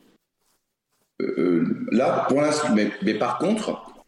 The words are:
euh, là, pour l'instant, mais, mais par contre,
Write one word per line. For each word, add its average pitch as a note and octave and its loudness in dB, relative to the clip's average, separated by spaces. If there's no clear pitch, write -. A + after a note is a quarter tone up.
euh, E2 0
là, - 2
pour C3+ 2
l'instant, D3 2
mais, G#2 2
mais G#2 2
par - -2
contre, - -2